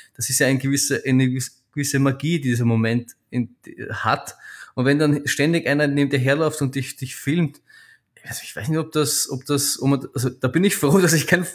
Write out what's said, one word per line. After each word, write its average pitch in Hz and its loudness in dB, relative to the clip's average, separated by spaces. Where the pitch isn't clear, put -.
das - -6
ist 131 -2
ja 143 4
ein 131 2
gewisse, 139 -2
eine 131 4
gewisse 143 -2
Magie, 139 0
die 131 -2
dieser 120 0
Moment 117 0
in, 120 -4
hat. - -4
Und 127 -2
wenn 143 2
dann 147 2
ständig 160 0
einer 143 2
neben 139 2
dir 135 2
herläuft 143 0
und 131 -2
dich, 131 -8
dich - -12
filmt, 156 -2
also - -10
ich - -16
weiß - -6
nicht, 156 0
ob 160 -4
das, 151 0
ob 131 -8
das, 139 -2
ob 131 2
man, 135 2
also 127 0
da 127 -2
bin 165 2
ich 196 2
froh, 151 4
<laughs> - 6
dass 170 4
ich 151 2
kein, 175 2